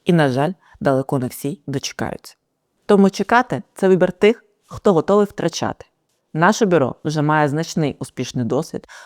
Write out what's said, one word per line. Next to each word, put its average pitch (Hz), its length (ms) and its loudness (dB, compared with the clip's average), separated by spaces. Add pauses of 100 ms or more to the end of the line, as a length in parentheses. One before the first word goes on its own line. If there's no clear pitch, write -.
І, 185 80 2
на 151 180 4
жаль, 143 220 -2 (280)
далеко 135 380 0
не 127 80 -4
всі - 400 -10
дочекаються. - 680 -10 (500)
Тому 196 240 4
чекати — 208 520 -2 (120)
це 196 140 0
вибір 185 240 2
тих, - 320 2 (220)
хто - 260 0
готовий 196 340 2
втрачати. - 600 -6 (480)
Наше 185 320 2
бюро 156 280 2 (100)
вже 151 180 -4
має 151 260 2
значний 156 500 -4
успішний 127 460 -8
досвід 123 440 -6 (180)